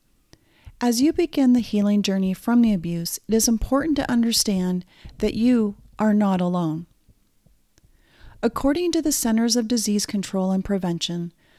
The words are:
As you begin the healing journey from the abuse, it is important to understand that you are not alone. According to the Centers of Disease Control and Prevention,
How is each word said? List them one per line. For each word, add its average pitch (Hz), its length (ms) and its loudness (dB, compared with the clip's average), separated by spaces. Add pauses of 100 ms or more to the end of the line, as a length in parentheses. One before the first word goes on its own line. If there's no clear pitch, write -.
(800)
As 240 200 0
you 311 120 4
begin 285 400 2
the 247 80 4
healing 208 420 0
journey 190 320 0
from 240 280 2
the 226 100 4
abuse, 170 560 -4
it 208 60 0
is 226 120 2
important 269 520 0
to - 120 -4
understand 196 760 0 (340)
that 214 160 -2
you 226 420 2 (240)
are 214 120 2
not 196 280 2
alone. 175 460 -2 (1600)
According 285 480 0
to 320 120 -2
the 302 100 0
Centers 226 420 0
of 233 140 -2
Disease 208 360 0
Control 190 460 -4
and 190 140 -2
Prevention, 175 680 -4 (260)